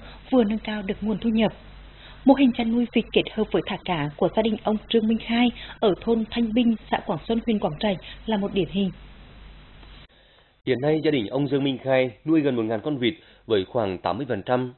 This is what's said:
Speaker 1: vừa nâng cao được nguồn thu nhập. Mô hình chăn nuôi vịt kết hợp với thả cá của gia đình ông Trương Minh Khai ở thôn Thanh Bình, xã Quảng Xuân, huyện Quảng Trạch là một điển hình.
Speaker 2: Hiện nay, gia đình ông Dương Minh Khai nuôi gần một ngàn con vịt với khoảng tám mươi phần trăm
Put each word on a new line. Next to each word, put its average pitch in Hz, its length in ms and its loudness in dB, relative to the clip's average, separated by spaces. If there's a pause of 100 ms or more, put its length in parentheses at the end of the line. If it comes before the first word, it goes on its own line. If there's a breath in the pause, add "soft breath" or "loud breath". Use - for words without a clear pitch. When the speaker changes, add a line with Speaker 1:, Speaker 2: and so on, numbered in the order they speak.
(300 loud breath)
Speaker 1:
vừa 247 140 6
nâng 214 140 0
cao 214 240 -6
được 196 180 -4
nguồn 208 180 -2
thu 233 120 -2
nhập. 220 220 2 (720 loud breath)
Mô 269 100 8
hình 269 180 6
chăn 226 200 -2
nuôi 240 220 2
vịt 220 180 4
kết 175 100 6 (120)
hợp 220 180 0
với 170 140 2
thả 202 180 -4
cá 151 320 -2
của 180 200 2
gia 220 60 4
đình 214 200 0
ông 214 140 0 (120)
Trương 220 200 2
Minh 226 100 2
Khai 233 280 0 (340 loud breath)
ở 196 200 4
thôn 233 300 0
Thanh 233 220 -2
Bình, 233 220 4 (160)
xã 220 160 0
Quảng 180 120 -2 (100)
Xuân, 226 180 0
huyện 214 120 0
Quảng 165 220 -2
Trạch 208 160 0 (300 loud breath)
là 220 100 0
một 196 180 -4
điển 185 160 0
hình. 190 200 0 (1800 soft breath)
Speaker 2:
Hiện 127 160 0
nay, 151 220 2
gia 156 60 2
đình 127 160 0
ông 139 220 -2
Dương 135 160 0
Minh 135 140 -2
Khai 131 320 2 (140)
nuôi 160 160 4
gần 139 160 0
một 113 60 0
ngàn 110 180 -2
con 147 180 -4
vịt 120 160 0 (320 soft breath)
với 104 180 2
khoảng 95 340 -2
tám 87 180 -2
mươi 135 120 -6
phần 104 140 -4
trăm 127 360 -2